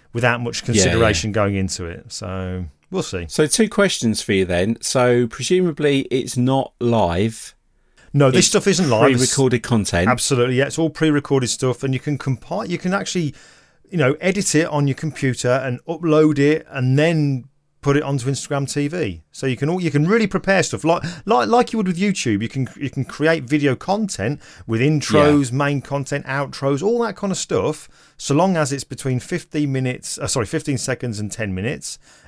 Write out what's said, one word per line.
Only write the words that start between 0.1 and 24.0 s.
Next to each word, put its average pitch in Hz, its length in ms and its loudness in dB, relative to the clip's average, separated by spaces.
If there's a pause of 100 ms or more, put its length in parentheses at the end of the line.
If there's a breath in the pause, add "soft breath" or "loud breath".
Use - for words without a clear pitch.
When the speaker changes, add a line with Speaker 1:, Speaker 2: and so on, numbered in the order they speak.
Speaker 1:
without 120 280 2
much 120 220 -6
Speaker 2:
Yeah, - 60 -14
yeah. 110 160 4
Speaker 1:
consideration 110 480 2
going 101 240 0
into 92 280 -4
it. 85 260 -12
So 92 540 -8 (260)
we'll 185 120 -4
see. 87 260 -6
Speaker 2:
So 151 180 2
two 220 220 2
questions 180 540 0
for - 100 -2
you 95 140 4
then. 92 340 0
So 123 460 2
presumably 151 760 0
it's 120 360 -4
not 131 420 2
live. 110 720 0 (600 soft breath)
Speaker 1:
No, 143 160 6
this 170 80 4
Speaker 2:
It's 175 100 4
Speaker 1:
stuff 202 200 0
isn't 180 200 2
live. 120 240 4
Speaker 2:
pre-recorded 123 500 2
content. 98 460 0
Speaker 1:
Absolutely, 123 480 2
yeah. 131 100 2
It's 131 120 -8
all 160 120 2
pre-recorded 143 580 0
stuff, 127 340 -2
and 131 100 -2
you 127 80 -2
can 147 160 -4
compi-, 180 520 -6
you 175 100 -4
can 185 160 -4
actually, 180 400 -4 (560 soft breath)
you 180 80 -4
know, 139 220 2
edit 190 340 0
it 160 140 4
on 143 180 0
your 135 80 0
computer 131 560 -2
and 127 340 -2
upload 156 540 2
it, 147 320 2
and 131 280 2
then 147 460 2 (380)
put 139 140 2
it 147 60 2
onto 135 240 -4
Instagram 139 440 -4
T 143 180 -2
V. 131 340 -6 (100)
So - 140 -6
you 131 100 -2
can 143 140 -2
all, 185 100 -2
you 170 100 0
can 143 160 2
really 220 200 2
prepare 190 360 0
stuff - 220 -4
like, 170 180 2 (220 loud breath)
like, 226 240 2
like 233 240 4
you 226 60 -2
would 208 80 0
with 180 100 -2
YouTube. 170 460 0
You 113 80 -4
can, - 260 -4
you 135 140 -6
can 135 160 -4
create 156 380 0
video 139 300 2
content 185 640 -4 (280 loud breath)